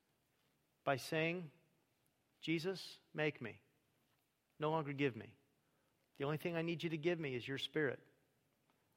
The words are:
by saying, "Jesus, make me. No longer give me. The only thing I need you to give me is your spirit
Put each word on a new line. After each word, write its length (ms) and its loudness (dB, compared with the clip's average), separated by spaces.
by 140 4
saying, 520 0
"Jesus, 600 -2
make 260 0
me. 180 -6
No 100 2
longer 240 0
give 220 2
me. 180 -10
The 60 -2
only 120 0
thing 180 -2
I 60 2
need 220 0
you 80 0
to 60 0
give 220 2
me 140 -2
is 140 -4
your 100 -2
spirit 420 0